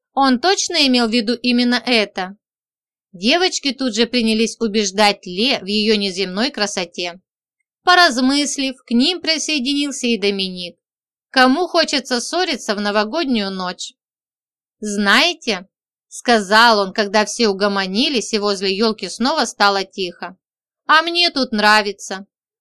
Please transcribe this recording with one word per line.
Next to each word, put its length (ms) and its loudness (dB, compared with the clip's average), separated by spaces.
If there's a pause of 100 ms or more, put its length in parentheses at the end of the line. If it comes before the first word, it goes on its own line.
(140)
"Он 240 2
точно 480 0
имел 220 2
в 40 -4
виду 220 0
именно 500 0
это?" 520 -2 (760)
Девочки 600 -2
тут 220 -4
же 120 0
принялись 540 0
убеждать 680 0
Ле 340 -2
в 60 -12
ее 300 2
неземной 540 -2
красоте. 680 -6 (640)
Поразмыслив, 1000 2
к 80 -6
ним 280 2
присоединился 840 -4
и 120 0
Доминик. 600 -4 (520)
Кому 360 2
хочется 540 -2
ссориться 540 -4
в 60 0
новогоднюю 720 -2
ночь? 440 -10 (840)
"Знаете", 880 0 (400)
сказал 720 4
он, 120 -2
когда 320 2
все 240 -2
угомонились 840 -2
и 60 -2
возле 380 -2
елки 320 -2
снова 360 -2
стало 400 2
тихо, 520 -10 (500)
"а 160 6
мне 280 0
тут 220 -2
нравится. 760 2 (340)